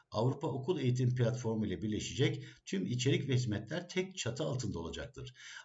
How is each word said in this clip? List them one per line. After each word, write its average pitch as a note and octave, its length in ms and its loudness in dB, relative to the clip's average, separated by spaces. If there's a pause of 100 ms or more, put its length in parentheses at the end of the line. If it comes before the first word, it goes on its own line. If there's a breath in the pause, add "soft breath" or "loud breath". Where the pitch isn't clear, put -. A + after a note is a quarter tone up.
(100)
Avrupa B2+ 380 2
Okul C#3+ 320 0
Eğitim B2 340 4
Platformu A2 520 2
ile F2+ 160 -2
birleşecek. G#2+ 600 0 (220 loud breath)
Tüm F#3+ 200 0
içerik C#3 420 2
ve C3+ 60 4
hizmetler A#2 540 0
tek F#3+ 300 -2
çatı - 260 -2
altında G#2 340 -2
olacaktır. D2+ 560 -8 (300 loud breath)